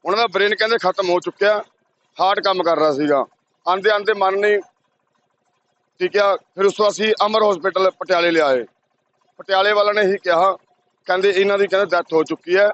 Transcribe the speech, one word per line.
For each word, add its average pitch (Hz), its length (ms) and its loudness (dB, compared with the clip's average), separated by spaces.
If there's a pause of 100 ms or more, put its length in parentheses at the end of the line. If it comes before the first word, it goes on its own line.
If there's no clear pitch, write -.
ਉਹਨਾਂ 190 120 -2
ਦਾ 233 100 0
ਬ੍ਰੇਨ 196 280 -2
ਕਹਿੰਦੇ 220 220 -2
ਖਤਮ 185 320 -2
ਹੋ 175 100 0
ਚੁੱਕਿਆ, 202 440 -2 (580)
ਹਾਰਟ 196 240 2
ਕੰਮ 185 180 0
ਕਰ 165 140 0
ਰਿਹਾ 151 160 2
ਸੀਗਾ। 139 320 0 (420)
ਆਂਦੇ 190 220 0
ਆਂਦੇ 208 240 0
ਮਨ 196 260 0
ਨਹੀਂ 208 200 2 (1400)
ਠੀਕ 185 180 -2
ਆ, 202 180 2
ਫਿਰ 185 300 -6
ਉਸ 196 80 2
ਤੋਂ 208 160 0
ਅਸੀਂ 208 240 -2 (120)
ਅਮਰ 220 160 0 (100)
ਹਸਪੀਟਲ 185 400 0
ਪਟਿਆਲੇ 170 400 -2
ਲਿਆਏ। 139 340 2 (720)
ਪਟਿਆਲੇ 196 360 0
ਵਾਲਿਆਂ 208 320 2
ਨੇ 190 60 0
ਹੀ 202 60 -2
ਕਿਹਾ, 180 400 0 (480)
ਕਹਿੰਦੇ, 190 240 0
"ਇਹਨਾਂ 196 280 0
ਦੀ," 196 100 0
ਕਹਿੰਦੇ, 190 220 -2
"ਡੈਥ 170 240 -2
ਹੋ 160 100 2
ਚੁੱਕੀ 165 340 -4
ਹੈ।" 202 160 4